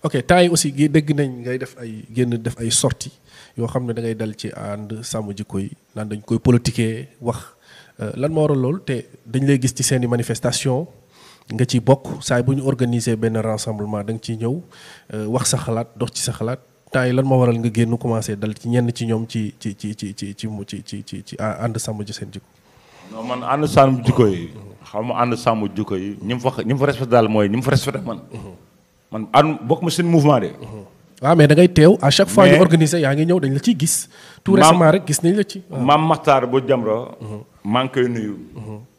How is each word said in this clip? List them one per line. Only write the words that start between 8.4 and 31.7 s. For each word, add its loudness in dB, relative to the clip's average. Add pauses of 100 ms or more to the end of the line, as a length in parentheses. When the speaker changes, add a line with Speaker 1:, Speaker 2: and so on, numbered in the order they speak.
Speaker 1:
waral 0
loolu? -2
Te -6 (200)
dañ -2
lay 4
gis -2
ci -8
seeni 0
manifestation, -2 (640)
nga 0
ci 0
bokk, 0
saa 0
bu 0
ñu -4
organiser 0
benn -2
rassemblement, -4
da -8
nga -8
ciy -8
ñëw, -4 (540)
euh, -8
wax -2
sa 0
xalaat, -4
dox -6
ci -8
sa -6
xalaat. -6 (320)
Temps 2
yi 0
lan 2
moo 4
waral 2
nga 0
génn 0
commencé -4
dal -6
ci -12
ñenn 0
ci -6
ñoom -2
ci, -6
ci, -8
ci, -10
ci, -10
ci, -10
ci -10
mu-, -8
ci, -12
ci, -14
ci, -14
ci -16
à-, -6
ànd -4
sàmm -8
ji -14
seen -12
jikko? -16 (680)
Speaker 2:
Non, -12
man -6
ànd -2
sàmm 4
jikko 4
yi, -2
Speaker 1:
Mhm. -20
Speaker 2:
xaw -6
ma -4
ànd 0
sàmm 0
jikko -4
yi, -6
ñi -4
mu -8
fa, -4
ñi -2
mu -4
fa 0
respecté -2
daal 4
mooy 2
ñi -2
mu -2
fa -2
respecté 0
man. -10 (120)
Speaker 1:
Mhm. -16 (600)
Speaker 2:
Man -8
ànd, 4
bokk -2
ma -2
seen -2
mouvement 4
de. -4
Speaker 1:
Mhm. -14 (400)
Ah, 4
mais 8
da 6
ngay 8